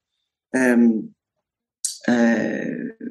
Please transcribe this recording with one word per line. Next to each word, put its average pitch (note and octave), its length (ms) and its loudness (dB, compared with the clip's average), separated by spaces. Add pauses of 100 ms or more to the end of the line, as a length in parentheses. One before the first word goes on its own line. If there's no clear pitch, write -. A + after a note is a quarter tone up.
(540)
ähm, A#2+ 600 2 (920)
äh, - 880 -2 (180)